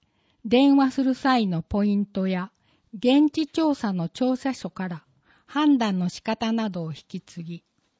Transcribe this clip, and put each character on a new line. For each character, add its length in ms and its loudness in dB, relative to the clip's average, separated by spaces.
電 320 4
話 140 4
す 140 -2
る 100 0
際 320 0
の 160 -2
ポ 220 -4
イ 120 0
ン 80 0
ト 240 -4
や、 240 -6
現 360 4
地 160 -4
調 280 0
査 180 -4
の 160 -4
調 280 -2
査 160 -6
書 160 -10
か 200 -8
ら 160 -12
判 320 2
断 200 0
の 100 0
仕 140 -8
方 300 -4
な 160 -2
ど 160 -8
を 80 -8
引 160 -16
き 120 -12
継 220 -16
ぎ。 220 -14